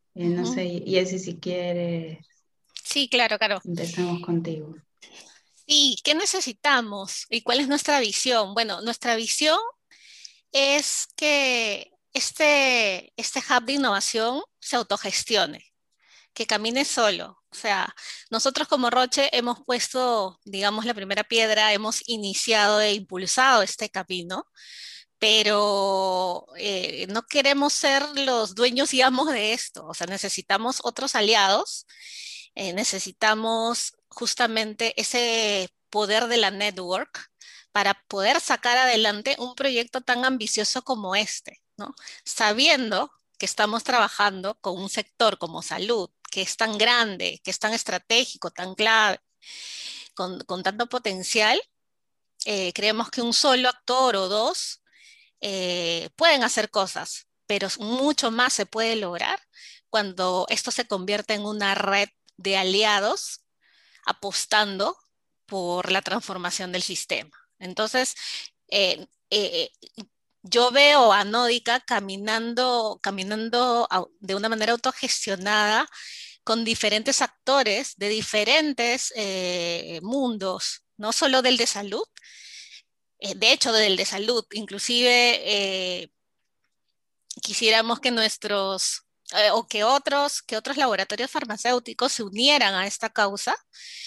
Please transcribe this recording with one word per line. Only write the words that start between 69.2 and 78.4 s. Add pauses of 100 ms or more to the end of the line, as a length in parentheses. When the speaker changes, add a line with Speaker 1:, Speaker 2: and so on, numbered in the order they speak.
Speaker 2:
eh, (100)
eh, (380)
yo
veo
a
Nódica
caminando,
caminando
au-, (100)
de
una
manera
autogestionada (560)
con
diferentes
actores
de
diferentes,